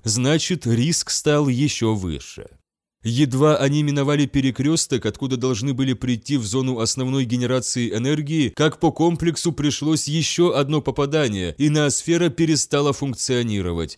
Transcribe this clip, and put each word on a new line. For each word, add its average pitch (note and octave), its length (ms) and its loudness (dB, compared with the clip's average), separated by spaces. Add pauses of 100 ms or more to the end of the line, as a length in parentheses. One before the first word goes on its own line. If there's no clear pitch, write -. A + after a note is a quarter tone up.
значит B2+ 600 0
риск A#2+ 440 0
стал D3 400 2
еще A#2+ 440 0
выше. F2 540 -6 (560)
Едва C3 540 2
они C#3+ 240 2
миновали C#3+ 460 0
перекресток, C3+ 800 0
откуда C3 280 -4
должны B2+ 380 -2
были C3 200 0
прийти B2 440 -2
в A2+ 80 -2
зону B2+ 340 -2
основной C3 460 -2
генерации B2 680 -2
энергии, D3 540 0
как D3 300 0
по D#3+ 120 4
комплексу E3 640 0
пришлось D3 540 0
еще D#3+ 460 2
одно C#3+ 280 0
попадание, C3+ 760 -2
и D3 120 4
ноосфера D#3 600 2
перестала D3 640 2
функционировать, G#2+ 1040 -2